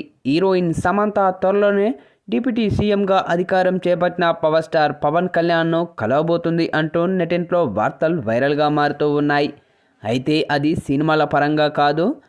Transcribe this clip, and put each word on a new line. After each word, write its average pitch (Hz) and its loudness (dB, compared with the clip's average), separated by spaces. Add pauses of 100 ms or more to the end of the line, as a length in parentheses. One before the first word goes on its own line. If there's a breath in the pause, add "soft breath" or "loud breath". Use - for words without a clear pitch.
(240)
హీరోయిన్ 180 2
సమంత 202 0 (120)
త్వరలోనే 202 2 (400 loud breath)
డిప్యూటీ 233 -2
సీఎంగా 202 0 (100)
అధికారం 180 0
చేపట్టిన 175 0
పవర్ 160 0
స్టార్ 151 0
పవన్ 160 0
కళ్యాణ్ను 165 0 (140)
కలవబోతుంది 165 0
అంటూ 156 -2
నెట్టింట్లో 175 0 (100)
వార్తలు 143 -2
వైరల్గా 139 0
మారుతూ 147 0
ఉన్నాయి. 147 0 (520 soft breath)
అయితే 131 -2 (140)
అది 147 0
సినిమాల 156 0
పరంగా 151 0
కాదు, 147 0 (240 loud breath)